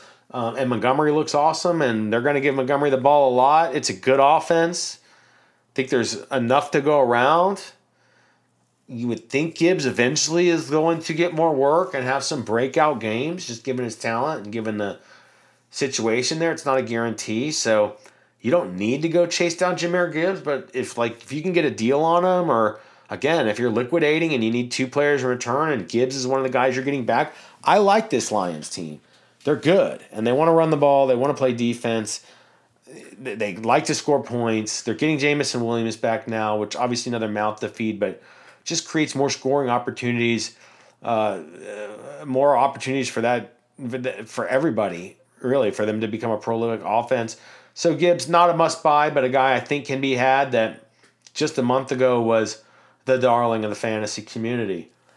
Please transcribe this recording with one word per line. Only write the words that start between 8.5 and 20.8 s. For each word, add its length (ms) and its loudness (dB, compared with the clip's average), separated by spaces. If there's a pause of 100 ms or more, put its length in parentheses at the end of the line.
You 200 -6
would 220 -4
think 260 -2
Gibbs 300 2
eventually 640 2
is 200 0
going 340 2
to 100 -6
get 200 0
more 220 2
work 380 2
and 100 -4
have 220 -2
some 180 -4
breakout 560 0
games, 480 -4
just 160 -12
given 220 -4
his 100 -8
talent 480 -4
and 80 -14
given 280 -6
the 200 -6 (720)
situation 680 -2
there. 120 0
It's 140 -8
not 120 2
a 40 0
guarantee, 720 -4
so 420 0 (460)
you 100 -2
don't 240 0
need 280 -2
to 40 0
go 180 2
chase 300 -2
down 220 0
Jahmyr 340 -2
Gibbs, 300 -2
but 320 -6
if, 240 -6